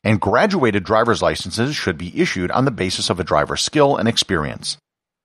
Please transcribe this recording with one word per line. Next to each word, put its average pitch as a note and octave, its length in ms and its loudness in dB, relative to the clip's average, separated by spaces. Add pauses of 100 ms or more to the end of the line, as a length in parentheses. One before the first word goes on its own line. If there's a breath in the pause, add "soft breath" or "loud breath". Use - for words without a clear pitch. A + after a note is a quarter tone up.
and G#2+ 200 0
graduated A#2+ 640 2
driver's A2 360 2
licenses F#2 540 -2
should F2+ 220 -2
be F2 220 -6
issued F#2+ 320 -2
on B2+ 120 0
the C3+ 80 0
basis F#2 380 -4
of F2+ 100 0
a E2+ 60 -4
driver's C#2+ 360 0
skill C#3+ 360 2
and G#2+ 100 -2
experience. D2+ 720 -2 (480)